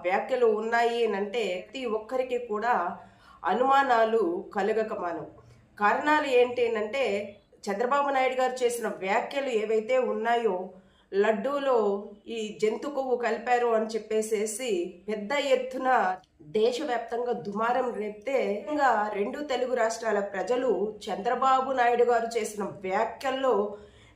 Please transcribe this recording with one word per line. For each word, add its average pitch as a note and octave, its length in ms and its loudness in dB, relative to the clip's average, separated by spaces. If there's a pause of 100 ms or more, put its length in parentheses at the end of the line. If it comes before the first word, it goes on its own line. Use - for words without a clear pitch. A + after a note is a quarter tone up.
వ్యాఖ్యలు A3 420 2 (100)
ఉన్నాయి A#3 420 2 (200)
అంటే G#3 240 -2 (160)
ప్రతి C4 220 -10 (160)
ఒక్కరికి B3 420 -2 (100)
కూడా A3 240 0 (680)
అనుమానాలు A#3 760 4 (360)
కలగక G#3+ 360 0 (120)
మానవు. E3+ 260 -8 (460)
కారణాలు C#4+ 500 2 (120)
ఏంటి B3 240 4 (160)
అంటే G#3+ 240 -2 (640)
చంద్రబాబు B3 500 0
నాయుడు B3+ 240 2
గారు B3+ 200 0
చేసిన A#3 280 0 (160)
వ్యాఖ్యలు C4 480 -2 (100)
ఏవైతే A3 340 0 (160)
ఉన్నాయో A3 460 0 (540)
లడ్డూలో A#3+ 680 2 (580)
ఈ - 20 -6 (240)
జంతు A#3 340 0
కొవ్వు C4 280 0
కలిపారు A#3+ 540 2
అని A3 160 0
చెప్పేసేసి A3 760 -2 (380)
పెద్ద G#3 240 -4 (240)
ఎత్తున C4 340 -2 (720)
దేశవ్యాప్తంగా A#3+ 760 0 (140)
దుమారం A#3 400 0 (140)
రేపితే G#3+ 360 -4 (320)
ఇంకా C#4+ 220 2 (260)
రెండు C4 240 -4 (100)
తెలుగు B3 300 0
రాష్ట్రాల A3 400 0 (140)
ప్రజలు B3 360 0 (360)
చంద్రబాబు B3 640 2 (100)
నాయుడు A#3+ 300 4
గారు A3+ 260 2
చేసిన G#3 260 -4 (240)
వ్యాఖ్యల్లో B3+ 680 0 (600)